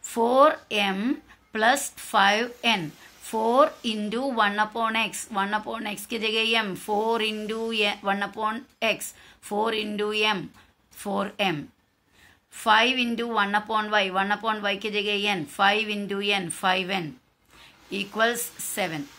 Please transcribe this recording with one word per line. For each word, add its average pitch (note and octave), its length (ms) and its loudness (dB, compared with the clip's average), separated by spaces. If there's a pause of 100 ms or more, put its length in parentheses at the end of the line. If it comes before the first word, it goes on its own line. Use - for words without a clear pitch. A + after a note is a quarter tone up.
फ़ोर C4 540 4 (160)
एम G3+ 380 0 (420)
प्लस A#3 440 2
फ़ाइव G#3+ 560 2 (120)
एन, F#3 260 0 (320)
फ़ोर A#3 520 4 (100)
into G#3+ 380 -2 (140)
one G#3 220 2
upon A3 380 0
x, A3 360 -2
one G3 200 0
upon A3 340 -4
x G#3 180 -8
की A3+ 140 -6
जगह A3 320 0 (100)
m, G3 160 -4
four A3 440 0
into A3 520 -4
ye-, G#3 300 0
one G3+ 180 0
upon G#3+ 400 -4 (220)
x, - 300 -2 (300)
four G#3+ 300 -2
into G#3 380 -4 (160)
m, G3 160 0 (500)
four G3 320 -4 (140)
एम, F3 240 0 (920)
five A#3 460 4
into A#3 340 0
one G#3 280 2
upon G#3+ 300 -2
y, G#3 220 4
one G3 240 0
upon G#3+ 260 -4
y G3+ 180 -2
की G#3+ 100 -4
जगह G#3 420 -2
n, E3 120 -4 (140)
five G#3 380 2
into G3 240 -4 (140)
n, F3+ 140 -4 (120)
five F#3 400 0
n D3+ 100 -6 (840)
equals A3 540 -2 (140)
seven। D#3+ 400 -4 (180)